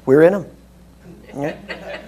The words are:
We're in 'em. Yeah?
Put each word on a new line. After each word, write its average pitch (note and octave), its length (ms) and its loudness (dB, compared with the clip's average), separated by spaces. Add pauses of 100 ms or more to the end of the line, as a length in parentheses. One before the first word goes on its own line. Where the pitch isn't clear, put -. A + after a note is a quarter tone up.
We're C#3 160 4
in F3+ 120 4
'em. F#3 120 -8 (880)
Yeah? C#3+ 180 -10 (540)